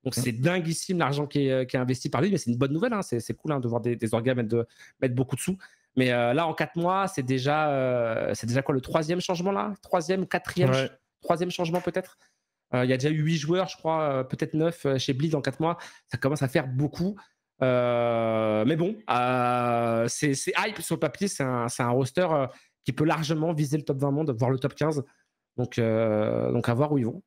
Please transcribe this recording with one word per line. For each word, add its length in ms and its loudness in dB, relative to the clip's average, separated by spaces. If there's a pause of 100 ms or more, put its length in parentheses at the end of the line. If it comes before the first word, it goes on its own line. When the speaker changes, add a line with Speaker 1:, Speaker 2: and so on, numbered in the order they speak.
Speaker 1:
Donc, 120 -4
Speaker 2:
Mhm. 60 -2
Speaker 1:
c'est 100 0
dinguissime 640 0
l'argent 280 0
qui 220 0
est, 220 0
qui 60 -2
est 20 2
investi 320 -2
par 100 2
lui, 100 2
mais 60 2
c'est 140 -2
une 80 0
bonne 140 2
nouvelle, 200 0
hein. 100 -2
C'est, 180 -4
c'est 140 -8
cool, 180 -4
hein, 80 0
de 80 -4
voir 120 0
des, 160 -2
des 180 -2
orgas 200 2
mettre, 140 -2
de, 180 0 (340)
mettre 140 0
beaucoup 220 0
de 40 -10
sous. 160 -2 (400)
Mais, 160 4
euh, 220 2
là, 120 2
en 60 -2
quatre 240 -4
mois, 320 0
c'est 140 -4
déjà, 480 2
euh, 640 0
c'est 120 -6
déjà 160 0
quoi, 120 0
le 80 0
troisième 380 -4
changement, 320 -2
là ? 280 -4
Troisième, 460 -2
quatrième, 440 0
Speaker 2:
Ouais. 60 4
Speaker 1:
ch-, 140 0 (320)
troisième 280 -2
changement 300 -2
peut-être. 380 -6 (560)
Euh, 100 2
il 60 2
y 20 6
a 60 4
déjà 100 0
eu 140 2
huit 160 2
joueurs, 300 0
je 80 -12
crois, 260 0
euh, 220 0
peut-être 300 -4
neuf, 300 0
euh, 140 2
chez 160 0
Bleed 200 0
en 60 0
quatre 200 -4
mois. 180 0 (320)
Ça 80 -4
commence 240 0
à 60 0
faire 180 0
beaucoup. 500 -2 (460)
Euh, 1040 2
mais 100 4
bon, 200 0 (120)
euh, 1000 2
c'est, 260 0
c'est 240 -4
hype 240 -4
sur 140 -2
le 40 -6
papier, 280 -2
c'est 160 -4
un, 240 -2
c'est 140 -4
un 80 2
roster, 400 2
euh, 160 2 (380)
qui 80 -6
peut 120 0
largement 500 0
viser 240 0
le 60 -4
top 140 -2
vingt 120 0
monde, 280 0
voire 120 4
le 80 2
top 160 -4
quinze. 280 0 (540)
Donc, 220 -2
euh, 720 2
donc 160 2
à 60 2
voir 180 2
où 60 2
ils 80 0
vont. 200 -6